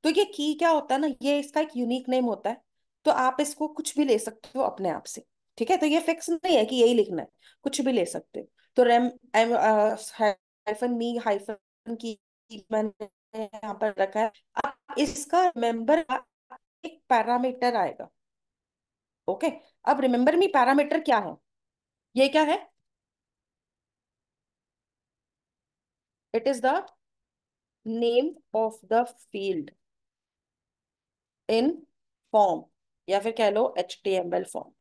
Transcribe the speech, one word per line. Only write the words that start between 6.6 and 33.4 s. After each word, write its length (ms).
कि 120
यही 180
लिखना 280
है, 60
कुछ 160
भी 120
ले 140
सकते 340
हो। 60
तो 60
रेम, 280
एम, 200
अ, 400
हाइफन 800
मी, 300
हाइफन 720
की 220
मैंने 360
यहाँ 400
पर 240
रखा 220
है। 120
अब 340
इसका 480
रिमेंबर 580
का 200
एक 240
पैरामीटर 680
आएगा। 320
ओके, 200
अब 160
"रिमेंबर 360
मी" 120
पैरामीटर 520
क्या 180
है, 180
ये 120
क्या 160
है? 140
It 120
is 140
the 120
name 440
of 300
the 200
field 380
in 220
form, 280
या 120
फिर 120
कह 180